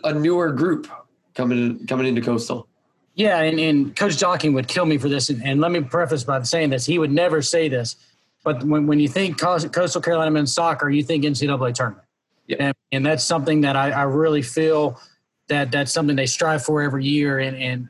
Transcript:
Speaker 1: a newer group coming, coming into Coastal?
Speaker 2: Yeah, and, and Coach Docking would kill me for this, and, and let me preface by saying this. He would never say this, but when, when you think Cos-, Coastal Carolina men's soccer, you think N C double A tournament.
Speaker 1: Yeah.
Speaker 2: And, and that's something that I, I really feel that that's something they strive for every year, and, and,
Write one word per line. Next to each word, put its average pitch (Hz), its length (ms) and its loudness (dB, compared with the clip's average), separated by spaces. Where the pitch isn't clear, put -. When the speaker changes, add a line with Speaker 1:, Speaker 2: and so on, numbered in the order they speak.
Speaker 1:
a 151 100 -2
newer 165 380 2
group 151 360 0
coming, 120 540 -2
coming 131 180 0
into 120 160 0
Coastal? 120 460 -4
Speaker 2:
Yeah, 190 260 2
and, 160 180 0
and 147 360 2
Coach 196 220 0
Docking 170 360 2
would 131 140 0
kill 180 180 0
me 156 120 2
for 139 120 -2
this, 139 200 0
and, 120 140 -4
and 139 160 0
let 165 120 2
me 170 100 0
preface 147 420 -2
by 135 200 -2
saying 160 260 0
this. 131 160 -2
He 170 120 0
would 151 140 0
never 160 300 2
say 165 260 0
this, 120 300 -4
but 135 200 -2
when, 151 240 2
when 147 120 4
you 147 100 2
think 185 280 -2
Cos-, 170 280 0
Coastal 170 360 -2
Carolina 160 300 0
men's 147 220 0
soccer, 143 360 0
you 147 140 2
think 147 220 0
N 147 100 0
C 143 120 -2
double 131 180 -2
A 120 80 -2
tournament. 117 320 -4
Speaker 1:
Yeah. - 120 -6
Speaker 2:
And, 139 160 0
and 135 140 0
that's 156 180 2
something 156 380 2
that 139 140 2
I, 139 160 0
I 143 120 0
really 151 380 2
feel 151 580 0
that 143 220 -2
that's 143 200 -2
something 147 240 0
they 135 100 0
strive 156 380 0
for 151 180 0
every 135 220 -2
year, 143 360 0
and, 131 180 -4
and, 127 320 -6